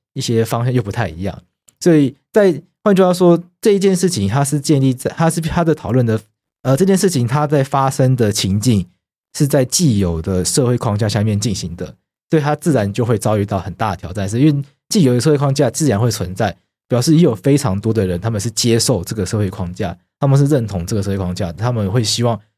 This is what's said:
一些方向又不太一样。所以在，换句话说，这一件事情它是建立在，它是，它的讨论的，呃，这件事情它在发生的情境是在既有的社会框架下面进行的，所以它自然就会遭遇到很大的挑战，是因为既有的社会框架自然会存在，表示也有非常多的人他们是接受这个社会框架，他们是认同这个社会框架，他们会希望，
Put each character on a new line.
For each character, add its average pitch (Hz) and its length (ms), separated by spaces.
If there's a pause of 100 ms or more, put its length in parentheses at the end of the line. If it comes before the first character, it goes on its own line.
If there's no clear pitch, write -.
(140)
一 135 80
些 113 220
方 117 220
向 127 80
又 127 80
不 101 100
太 113 160
一 80 140
样。 98 180 (400)
所 170 160
以 139 200 (160)
在， 196 300 (220)
换 208 120
句 190 80
话 180 100
说， 175 280 (200)
这 214 120
一 202 60
件 190 160
事 180 140
情 101 180
它 135 160
是 147 160
建 139 220
立 135 120
在， - 220
它 165 140
是， 165 120
它 160 220
的 156 120
讨 - 160
论 123 140
的， 110 140 (440)
呃， 131 120
这 180 100
件 190 120
事 196 120
情 123 180
它 147 180
在 143 180
发 135 260
生 131 260
的 113 160
情 98 280
境 107 260 (500)
是 151 120
在 139 180
既 127 340
有 85 220
的 92 240
社 127 220
会 123 100
框 104 200
架 107 120
下 104 140
面 104 160
进 107 140
行 85 220
的， - 200 (340)
所 160 100
以 - 20
它 147 140
自 151 180
然 104 180
就 120 120
会 110 140
遭 107 200
遇 101 80
到 98 140
很 85 140
大 107 180
的 - 60
挑 92 160
战， 98 160
是 110 100
因 143 60
为 143 180 (260)
既 202 140
有 123 100
的 123 60
社 147 120
会 147 60
框 139 160
架 135 180
自 160 160
然 101 120
会 120 120
存 90 240
在， 101 200 (320)
表 120 140
示 151 140
也 160 60
有 147 120
非 135 240
常 98 220
多 110 120
的 110 140
人 87 160
他 117 80
们 117 100
是 110 120
接 117 280
受 110 240
这 107 120
个 104 100
社 110 140
会 101 100
框 90 240
架， 107 240 (220)
他 143 80
们 139 100
是 143 80
认 139 220
同 92 180
这 113 100
个 101 60
社 98 80
会 98 80
框 90 160
架， 87 200
他 113 180
们 104 200
会 123 120
希 107 180
望， 117 180 (180)